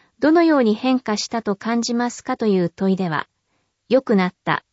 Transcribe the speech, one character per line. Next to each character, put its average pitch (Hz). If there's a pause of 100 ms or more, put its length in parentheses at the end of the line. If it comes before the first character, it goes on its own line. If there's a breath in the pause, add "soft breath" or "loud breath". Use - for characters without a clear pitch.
(200 soft breath)
ど 294
の 339
よ 320
う 254
に 214
変 254
化 214
し -
た 233
と 202
感 233
じ 233
ま 240
す -
か 254
と 233
い 196
う 175
問 190
い -
で 180
は、 151 (640)
良 254
く 233
な 185
っ - (100)
た、 -